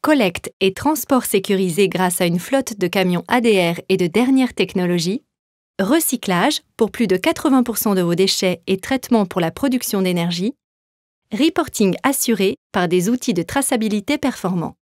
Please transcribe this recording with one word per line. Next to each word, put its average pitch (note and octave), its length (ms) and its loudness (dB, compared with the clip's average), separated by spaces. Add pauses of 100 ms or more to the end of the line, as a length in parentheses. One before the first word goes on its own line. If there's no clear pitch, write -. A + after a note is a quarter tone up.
collecte A#3+ 580 0
et F#3+ 140 2
transport C#4+ 500 0
sécurisé F#3+ 640 0
grâce F3+ 320 -2
à F#3 60 2
une F3 140 0
flotte B3+ 380 -2
de F#3 100 0
camions F3+ 420 0
A B3 100 2
D F#3+ 320 4
R E3+ 160 -6
et F#3+ 80 2
de F3+ 120 0
dernière B3+ 460 2
technologie, F3+ 720 -2 (560)
recyclage A#3+ 800 0 (140)
pour G#3+ 160 0
plus A3+ 160 -2
de F#3 80 2
quatre-vingts C4+ 480 0
pour A3+ 140 -4
cent G3+ 180 0
de F#3 60 2
vos E3+ 140 2
déchets F#3+ 520 0
et F#3+ 100 0
traitement A#3+ 480 0
pour F3+ 140 -6
la E3 120 0
production B3 500 -2
d'énergie, F3 540 -2 (760)
reporting D#4 720 0
assuré A3 540 0 (160)
par F3+ 140 0
des F3+ 220 2
outils A#3+ 240 -2
de E3+ 100 0
traçabilité A3 760 -2
performants. F3+ 580 -4 (100)